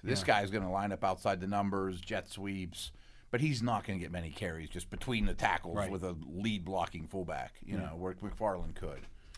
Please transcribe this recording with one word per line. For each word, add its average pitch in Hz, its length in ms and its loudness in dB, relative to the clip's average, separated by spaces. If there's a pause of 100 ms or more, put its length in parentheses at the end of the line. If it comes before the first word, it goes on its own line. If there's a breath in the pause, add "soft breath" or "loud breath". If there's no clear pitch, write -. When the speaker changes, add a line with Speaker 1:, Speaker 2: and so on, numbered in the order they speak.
Speaker 1:
This 117 160 2
Speaker 2:
Yeah. 92 60 -2
Speaker 1:
guy's 101 240 6
gonna 95 200 2
line 98 220 2
up 92 100 -2
outside 95 380 2
the 95 80 -2
numbers, 98 540 2
jet 98 260 -4
sweeps, 98 640 -4 (380 soft breath)
but 123 100 2
he's 139 220 4
not 113 240 2
gonna 95 140 0
get 82 120 -4
many 85 160 -2
carries 80 400 -4
just 87 220 -6
between 113 340 2
the 98 100 4
tackles 87 440 2
Speaker 2:
Right. 95 120 2
Speaker 1:
with 95 140 0
a 90 100 0 (120)
lead 95 400 0
blocking 87 400 0
fullback, 80 480 -4 (100)
you 98 140 -2
Speaker 2:
Yeah. 80 80 -2
Speaker 1:
know, 78 100 -6
where 92 160 -2
McFarland 92 640 -2
could. 71 320 -6 (320 loud breath)